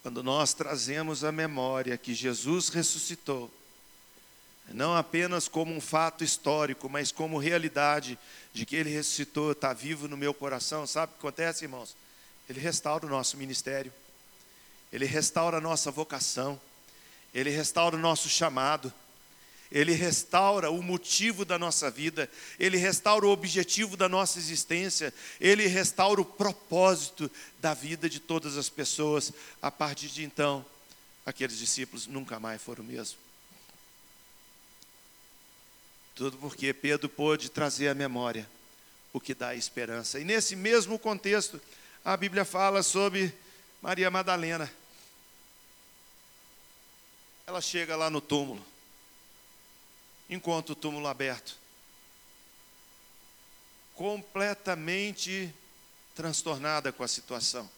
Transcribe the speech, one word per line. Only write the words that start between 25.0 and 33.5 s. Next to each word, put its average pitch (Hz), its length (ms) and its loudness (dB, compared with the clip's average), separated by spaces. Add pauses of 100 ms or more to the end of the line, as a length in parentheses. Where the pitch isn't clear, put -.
ele 208 280 8
restaura 190 560 4
o - 20 4
propósito 175 1040 2 (300)
da 156 140 2
vida 156 340 -2
de 147 100 -4
todas 151 380 -4
as 143 140 -2
pessoas. 151 600 0 (300)
A 143 100 -2
partir 143 380 -4
de 156 160 -8
então, 143 400 0 (640)
aqueles 127 320 -4
discípulos 120 480 -4
nunca 123 340 -10
mais 110 220 -8
foram 117 200 -12
o 110 40 -14
mesmo. 120 320 -10 (3000)